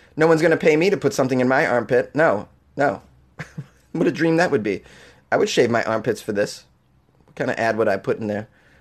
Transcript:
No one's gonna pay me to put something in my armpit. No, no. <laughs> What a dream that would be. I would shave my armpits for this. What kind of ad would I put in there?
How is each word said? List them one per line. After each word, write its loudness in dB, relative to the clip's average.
No 2
one's 4
gonna 4
pay 4
me 2
to 0
put 0
something 0
in 2
my 2
armpit. 0
No, 0
no. -2
<laughs> -16
What -2
a 2
dream 0
that 0
would 0
be. -4
I 2
would 0
shave 2
my 0
armpits -2
for -8
this. -4
What -20
kind -4
of -6
ad 0
would 0
I 2
put -4
in -8
there? -4